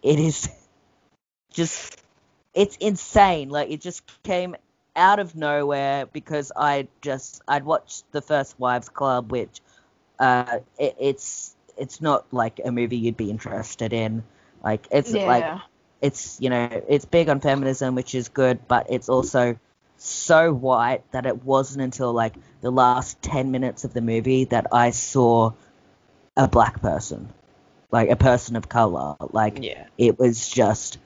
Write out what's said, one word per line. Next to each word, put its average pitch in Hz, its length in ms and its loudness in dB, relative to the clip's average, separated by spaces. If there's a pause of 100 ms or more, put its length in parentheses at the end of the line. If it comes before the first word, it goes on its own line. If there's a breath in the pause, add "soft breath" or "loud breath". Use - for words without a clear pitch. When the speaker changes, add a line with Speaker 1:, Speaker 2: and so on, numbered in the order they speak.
Speaker 1:
It 147 160 2
is 156 280 -2 (540)
<laughs> - 520 -20
just, - 440 -6 (560)
it's 202 240 2
insane. 190 720 2
Like, 143 220 -4
it 151 100 -10
just - 220 -14 (180)
came 180 340 -4 (400)
out 190 220 6
of 175 180 -6
nowhere 143 720 -2
because 143 500 -8
I 143 320 0 (140)
just, 135 460 -8
I'd 143 180 0
watched - 460 -4
The 147 100 -4
First 143 380 -4
Wives 123 300 -2
Club, 123 420 -2
which, 120 280 -6 (600 soft breath)
uh, 123 400 2 (180)
it, 135 220 -2
it's, - 560 -6 (220)
it's 139 220 -12
not, 151 320 0
like, 117 320 -2
a 123 80 -4
movie 120 260 -2
you'd 117 200 -2
be 104 140 -4
interested 110 600 -8
in. 110 320 -2 (400 soft breath)
Like, 107 280 -4
it's, 143 200 0
like, 190 340 2
Speaker 2:
Yeah. 165 160 -6 (380)
Speaker 1:
it's, - 400 -6
you 127 120 0
know, 120 180 0 (180)
it's 143 180 2
big 165 240 2
on 143 100 2
feminism, 135 560 0
which 123 180 -6
is 127 160 -4
good, 127 380 0
but 117 220 2
it's 123 200 -4
also 123 480 2 (400)
so 165 560 2
white 127 600 0
that 127 120 -4
it 123 200 -4
wasn't 135 360 0
until, 127 300 -4
like, 117 220 0 (260 soft breath)
the 123 120 -4
last 127 500 2
ten 135 300 -4
minutes 127 340 -4
of 117 80 -8
the 120 80 -4
movie 117 440 0
that 120 280 0
I 120 180 6
saw 117 600 2 (840 soft breath)
a 135 140 6
black 110 320 2
person, 78 500 -6 (580)
like, 113 200 2
a 120 80 4
person 120 400 2
of - 100 -8
color. 82 520 0
Like, 107 440 -2
Speaker 2:
Yeah. - 220 -12 (120)
Speaker 1:
it 120 220 4
was 120 300 2
just 110 560 -2